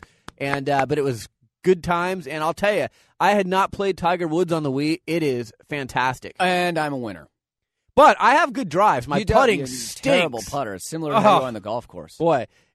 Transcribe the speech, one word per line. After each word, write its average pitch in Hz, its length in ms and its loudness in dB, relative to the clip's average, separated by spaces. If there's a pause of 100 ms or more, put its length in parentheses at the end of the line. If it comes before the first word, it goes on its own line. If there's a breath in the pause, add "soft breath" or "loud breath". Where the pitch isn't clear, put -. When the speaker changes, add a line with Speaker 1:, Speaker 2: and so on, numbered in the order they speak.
(380 loud breath)
Speaker 1:
and, 139 320 -4
uh, 135 160 2
but 147 120 -2
it 147 60 0
was 127 240 -4 (360)
good 175 200 2
times. 175 440 -2
And 156 160 -6
I'll 156 100 0
tell 208 200 0
you, 147 140 -2 (320 soft breath)
I 180 120 4
had 202 140 2
not 185 280 0
played 196 240 -2
Tiger 175 300 -2
Woods 165 260 0
on 160 100 -2
the 143 80 -2
Wii. 147 340 -2
It 165 160 -2
is 123 300 -2 (160)
fantastic. 127 720 -4
Speaker 2:
And 180 380 0
I'm 151 160 -2
a 135 40 -6
winner. 98 300 -10 (680)
Speaker 1:
But 254 260 8
I 233 140 4
have 302 180 2
good 226 160 -6
drives. 156 360 2
My 143 120 -4
Speaker 2:
You 208 80 -2
don't. 220 120 2
Speaker 1:
putting 240 220 4
Speaker 2:
You're 135 60 -6
a - 20 -10
Speaker 1:
stinks. 123 320 -10
Speaker 2:
terrible 151 480 0
putter, 120 320 -6
similar 160 320 -8
to 226 80 2
how 202 160 6
you 151 60 2
Speaker 1:
Oh. - 20 -4
Speaker 2:
are 131 60 -4
on 117 60 -8
the 104 40 -10
golf 107 300 -8
course. 78 260 -18
Speaker 1:
Boy, 151 320 0 (280)